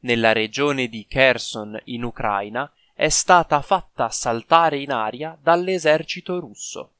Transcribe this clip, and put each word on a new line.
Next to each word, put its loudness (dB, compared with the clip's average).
nella 2
regione -2
di -14
Kherson 0
in -8
Ucraina, -4
è 0
stata 4
fatta -2
saltare 2
in -6
aria -6
dall'esercito 0
russo. -14